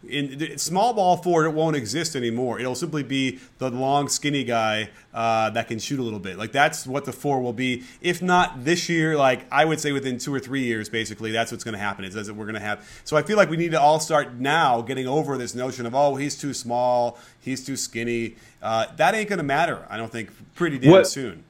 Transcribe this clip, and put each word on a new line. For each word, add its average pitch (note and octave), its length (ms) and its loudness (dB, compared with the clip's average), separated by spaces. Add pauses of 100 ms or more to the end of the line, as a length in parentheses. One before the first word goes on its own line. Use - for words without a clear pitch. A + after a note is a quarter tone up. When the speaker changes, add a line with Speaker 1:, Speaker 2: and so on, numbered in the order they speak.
Speaker 1:
in, C#3 320 -4
the D#3 180 -6
small G3 360 0
ball F3+ 240 4
forward, E3+ 280 4
it D#3+ 80 0
won't D#3+ 220 0
exist C3+ 400 -4
anymore. A#2+ 440 -2
It'll B2+ 140 -4
simply D3 300 -4
be C3 360 -2 (200)
the C3 100 -2
long, C3+ 380 0
skinny C#3+ 360 -2
guy, A2 460 0 (240)
uh, A2+ 380 2
that A2 160 -2
can A#2 100 -6
shoot C3+ 220 -6
a - 20 -2
little A2 180 -4
bit. F#2 200 -10
Like, A2 120 -8
that's D3+ 360 0
what C#3 180 -6
the E3+ 60 -8
four C#3+ 300 -2
will B2 120 -4
be. B2+ 300 -2 (180)
If F3 220 -2
not F3+ 420 2
this E3+ 240 0
year, D#3+ 260 2
like, C3 360 4
I C#3+ 120 6
would D#3+ 160 2
say D3+ 120 -2
within C3 260 -2
two C#3+ 160 -6
or C3+ 60 0
three C3 240 -4
years, A2+ 260 -2
basically, A2 420 -4
that's A2+ 200 0
what's A#2 120 -10
gonna A2 140 -6
happen. G2 260 -4
It's, F#2 120 -10
that's G#2 140 -8
what G#2 80 -12
we're G#2+ 100 -10
gonna G#2+ 140 -6
have. G#2 220 -6 (200)
So - 120 -2
I D3+ 60 6
feel F#3 160 0
like F#3 140 6
we E3 60 -2
need E3 140 0
to D#3+ 80 2
all D3+ 200 6
start D3 360 0
now C3+ 460 2
getting C3 260 -4
over C#3 300 0
this B2 160 -6
notion B2 320 -6
of, A#2 80 -6
"Oh, C#3 220 4
he's C#3 200 -4
too C#3+ 200 -6
small, A#2+ 640 0 (220)
he's C3 220 -6
too C3+ 120 -8
skinny." A#2 600 -4 (280)
Uh, A2+ 320 0
that D#3+ 180 4
ain't G#3+ 160 -2
gonna F#3 140 -2
matter, C#3 460 0
I G2+ 80 -8
don't A2+ 140 -8
think, A2+ 200 -8 (240)
pretty D#3 240 -2
damn C3+ 120 10
Speaker 2:
What F#3 160 10
Speaker 1:
soon. A2 420 -8